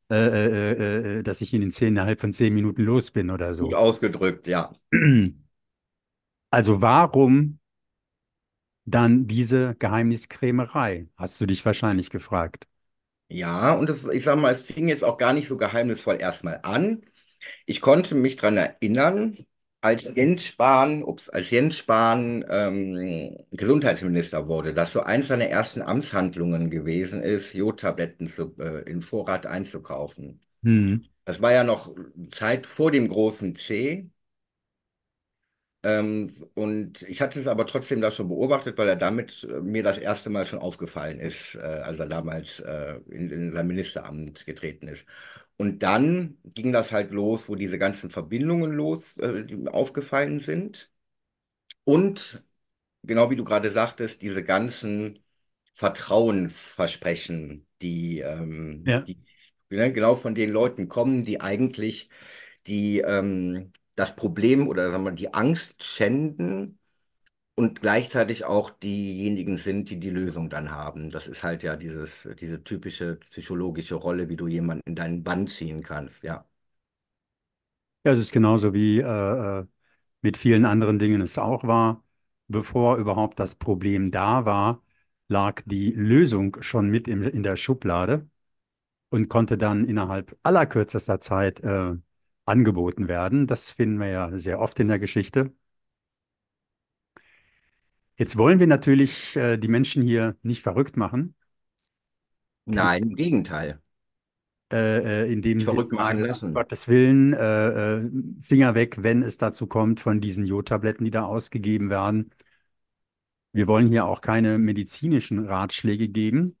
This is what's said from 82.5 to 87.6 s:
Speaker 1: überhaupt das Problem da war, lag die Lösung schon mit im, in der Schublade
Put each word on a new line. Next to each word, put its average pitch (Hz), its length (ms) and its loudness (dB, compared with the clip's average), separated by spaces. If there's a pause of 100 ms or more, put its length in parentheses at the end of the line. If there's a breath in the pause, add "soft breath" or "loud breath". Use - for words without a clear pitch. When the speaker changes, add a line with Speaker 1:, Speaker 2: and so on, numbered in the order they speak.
Speaker 1:
überhaupt 104 440 -2
das 95 160 -4
Problem 98 540 -2
da 107 360 0
war, 104 360 0 (460)
lag 101 380 0
die 101 260 -2
Lösung 107 720 4
schon 101 280 0
mit 117 180 0
im, 101 140 -2
in 110 200 -2
der 98 140 -2
Schublade 123 720 -2 (840)